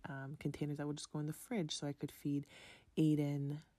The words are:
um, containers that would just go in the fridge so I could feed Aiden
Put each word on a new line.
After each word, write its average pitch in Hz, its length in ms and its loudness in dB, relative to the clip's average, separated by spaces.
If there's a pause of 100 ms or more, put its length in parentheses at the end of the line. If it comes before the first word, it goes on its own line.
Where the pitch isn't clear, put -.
um, 135 300 -8
containers 147 400 -2
that 147 80 -2
would 147 100 -2
just - 160 -10
go 156 60 -2
in 151 80 0
the 156 60 -2
fridge 180 440 -2
so 151 100 -4
I 143 60 0
could 143 200 -6
feed 143 340 0 (500)
Aiden 147 640 4 (200)